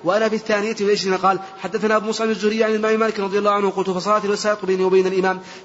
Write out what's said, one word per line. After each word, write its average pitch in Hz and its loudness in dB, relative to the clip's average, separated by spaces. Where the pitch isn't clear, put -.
وأنا 214 2
في 208 0
الثانية 214 -2
والعشرين. 196 0
قال: 185 2
حدثنا 208 -2
أبو 214 0
مصعب 220 -2
الزهري 214 0
عن 220 2
الإمام 220 2
مالك 214 0
رضي 196 -2
الله 208 2
عنه، 202 2
قلت: 190 -2
فصلاة 196 0
الوسائط 202 -2
بيني 185 0
وبين 185 4
الإمام 185 0